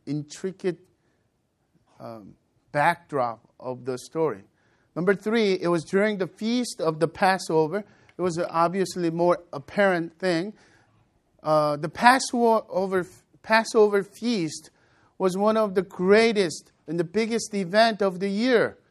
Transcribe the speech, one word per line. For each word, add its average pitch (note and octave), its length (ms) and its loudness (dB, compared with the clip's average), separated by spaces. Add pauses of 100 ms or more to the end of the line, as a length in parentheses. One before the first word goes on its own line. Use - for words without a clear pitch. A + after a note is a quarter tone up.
intricate, E3 720 -8 (1200)
um, A2 360 -18 (360)
backdrop C#3+ 760 -2 (120)
of B2 260 -12
the B2+ 140 -6
story. C3 440 -4 (520)
Number F3+ 180 2
three, G#3+ 400 0
it E3+ 140 -2
was E3+ 160 0
during G3+ 340 0
the F#3 100 -4
feast A#3 540 -4
of D#3+ 180 -2
the D#3+ 80 2
Passover. F#3 760 0 (340)
It - 40 -6
was F3 180 -2
obviously E3+ 720 -2
more E3+ 320 0 (100)
apparent F3 640 -2
thing. F#3 360 -2 (880)
Uh, D3+ 320 2
the D3+ 140 -8
Passover, A3+ 1160 2 (380)
Passover G#3+ 580 4
feast F#3+ 680 -4 (460)
was F#3 200 0
one G#3+ 200 2
of G#3+ 180 0
the G3 80 2
greatest G3+ 880 2 (160)
and E3 120 -4
the F3 40 0
biggest A3 500 -4
event G3+ 480 2
of F#3 180 0
the G3 100 -2
year G3+ 480 2 (140)